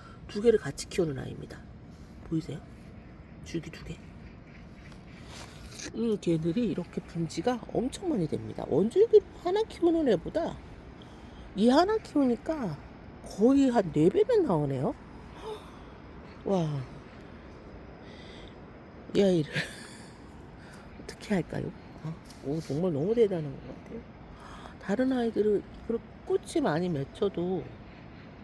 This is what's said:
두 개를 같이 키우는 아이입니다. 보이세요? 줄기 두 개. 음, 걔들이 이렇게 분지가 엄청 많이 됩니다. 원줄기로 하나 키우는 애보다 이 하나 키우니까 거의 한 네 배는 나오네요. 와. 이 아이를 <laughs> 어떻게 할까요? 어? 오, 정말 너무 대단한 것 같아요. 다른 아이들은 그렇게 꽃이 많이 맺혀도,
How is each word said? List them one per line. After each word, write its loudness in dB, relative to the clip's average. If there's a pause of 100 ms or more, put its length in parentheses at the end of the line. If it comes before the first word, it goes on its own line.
(280)
두 -4
개를 8
같이 -6
키우는 2
아이입니다. -8 (640)
보이세요? -2 (840)
줄기 -6
두 -14
개. -10 (2000)
음, 2
걔들이 2
이렇게 -4
분지가 -2 (120)
엄청 -2
많이 2
됩니다. -4
원줄기로 8 (180)
하나 2
키우는 4
애보다 2 (1000)
이 6
하나 8
키우니까 0 (460)
거의 6
한 4
네 8
배는 6
나오네요. 2 (1500)
와. 2 (2250)
이 6
아이를 6
<laughs> -10
어떻게 -4
할까요? 0 (340)
어? -6 (320)
오, -2
정말 0
너무 2
대단한 4
것 -12 (180)
같아요. -12 (800)
다른 2
아이들은 4 (240)
그렇게 -2 (220)
꽃이 0
많이 2
맺혀도, 0 (800)